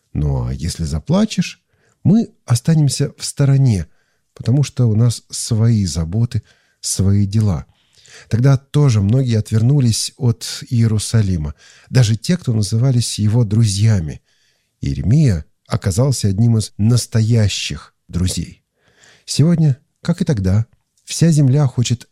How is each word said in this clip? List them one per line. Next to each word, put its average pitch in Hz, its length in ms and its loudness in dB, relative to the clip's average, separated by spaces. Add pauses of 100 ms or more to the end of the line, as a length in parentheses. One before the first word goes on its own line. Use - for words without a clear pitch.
(140)
Ну 69 340 -2
а 64 60 -6
если 78 300 -8
заплачешь, 160 800 -4 (400)
мы 214 260 2 (160)
останемся 143 720 0
в - 60 -18
стороне, 135 640 0 (480)
потому 135 300 -2
что 123 260 -2
у 104 60 0
нас 117 340 0
свои 110 560 0
заботы, 87 560 -4 (400)
свои 98 460 0
дела». 98 400 -2 (600)
Тогда 139 280 2
тоже 139 420 2
многие 117 380 2
отвернулись 117 800 0
от - 520 -4
Иерусалима, 104 840 0 (380)
даже 113 240 2
те, 175 200 -2
кто - 160 -4
назывались 113 680 0
его 107 240 2
друзьями. 101 800 0 (600)
Иеремия 90 640 0 (220)
оказался 113 600 -2
одним 113 280 2
из - 200 -4
настоящих 110 1160 0 (140)
друзей. 87 560 -6 (640)
Сегодня, 160 520 0 (240)
как - 180 -4
и - 20 -4
тогда, 104 440 0 (360)
вся - 280 0
земля 147 340 4
хочет 120 460 -2